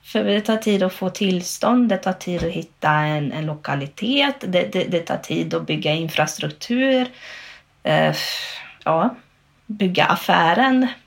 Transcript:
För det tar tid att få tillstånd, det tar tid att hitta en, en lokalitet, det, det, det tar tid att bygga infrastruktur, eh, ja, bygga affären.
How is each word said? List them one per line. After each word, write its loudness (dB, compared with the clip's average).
För -4
det 2
tar 0
tid 2
att 0
få -4
tillstånd, 0
det 2
tar -2
tid -4
att -2
hitta -4
en, 2
en -6
lokalitet, -2
det, -2
det, 0
det 0
tar -4
tid -4
att -2
bygga -2
infrastruktur, 0
eh, 2
ja, 2
bygga 0
affären. 4